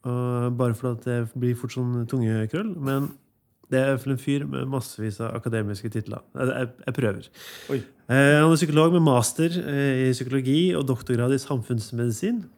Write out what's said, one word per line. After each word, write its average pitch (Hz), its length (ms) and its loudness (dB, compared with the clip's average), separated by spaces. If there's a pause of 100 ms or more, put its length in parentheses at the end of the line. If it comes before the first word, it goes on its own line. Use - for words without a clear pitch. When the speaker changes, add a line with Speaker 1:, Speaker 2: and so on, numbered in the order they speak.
Speaker 1:
Og 123 560 -2
bare 123 160 0
for 120 220 -4
at - 100 -16
det 120 140 -2 (180)
blir 123 180 0
fort 123 160 -10
sånn 123 380 -2
tungekrøll, 120 680 -2
men 139 300 -2 (640)
det 131 100 2
er 135 60 2
i 139 80 2
hvert 120 80 -4
fall 135 100 -4
en 127 80 -2
fyr 139 240 -2
med 135 240 -6
massevis 113 560 -6
av 113 140 -6
akademiske 107 520 -4
titler. - 300 -8 (140)
Jeg, 131 160 0
jeg, 123 220 -4 (120)
jeg - 140 -6
prøver. 107 300 -2 (420)
Speaker 2:
Oi. 135 80 -2 (320)
Speaker 1:
Eh, 139 240 8
han 156 160 8
er 165 80 6
psykolog 156 340 4
med 170 140 6
master, 147 560 2
eh, 135 480 0
i - 20 -
psykologi 131 460 0 (160)
og 147 160 0
doktorgrad 123 420 0
i 139 80 2
samfunnsmedisin. 120 1000 -2 (160)